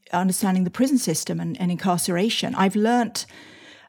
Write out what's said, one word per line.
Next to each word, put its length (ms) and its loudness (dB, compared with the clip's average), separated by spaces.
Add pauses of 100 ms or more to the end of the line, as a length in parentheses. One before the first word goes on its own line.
(140)
understanding 520 2
the 60 -2
prison 260 2
system 420 -2
and, 200 -6
and 120 0
incarceration. 800 -2
I've 220 2
learnt 500 0 (640)